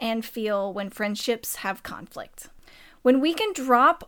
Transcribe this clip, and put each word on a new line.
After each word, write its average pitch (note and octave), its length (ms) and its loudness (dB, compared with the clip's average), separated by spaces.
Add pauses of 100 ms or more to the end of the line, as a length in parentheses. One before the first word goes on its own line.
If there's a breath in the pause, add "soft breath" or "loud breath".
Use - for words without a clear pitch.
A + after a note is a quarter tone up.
and A3+ 240 -2
feel G3+ 480 -2
when G3 180 -6
friendships G#3+ 680 -4
have F#3+ 260 -6
conflict. - 680 -14 (540 soft breath)
When B3+ 180 6
we D#4+ 140 2
can G#4+ 180 -2
drop C4 560 4